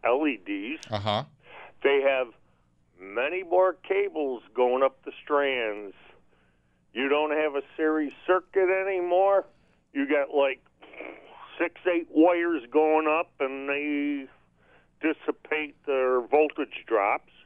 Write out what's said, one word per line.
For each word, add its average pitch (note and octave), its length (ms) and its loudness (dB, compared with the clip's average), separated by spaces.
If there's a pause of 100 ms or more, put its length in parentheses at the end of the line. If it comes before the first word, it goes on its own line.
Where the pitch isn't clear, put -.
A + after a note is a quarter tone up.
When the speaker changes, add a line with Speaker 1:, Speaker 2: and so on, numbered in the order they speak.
Speaker 1:
L C3+ 240 2
E A#2 180 -2
Ds, G2+ 360 -6 (100)
Speaker 2:
Uh-huh. G#2+ 320 -2 (600)
Speaker 1:
they C#3 180 4
have C3+ 260 0 (760)
many B2+ 420 -6
more F3+ 300 2 (140)
cables D#3 560 -2 (100)
going B2 300 2
up C3+ 220 -2
the E3 60 -12 (120)
strands. A#2 720 -2 (960)
You B2+ 160 -2
don't D3+ 220 2
have D3+ 240 -2
a C#3 60 -2 (160)
series D#3 340 0 (160)
circuit F#3 420 2
anymore. F#3+ 760 2 (480)
You C#3 140 -2
got, C#3+ 280 0
like, C3+ 240 2 (960)
six, - 300 -4
eight E3+ 240 0
wires E3+ 600 4
going D#3 360 4
up, D#3+ 320 0
and C3+ 300 -4
they C#3+ 580 -4 (760)
dissipate D3+ 760 -4 (100)
their C3 360 2
voltage D3 680 0
drops. A2 440 0 (140)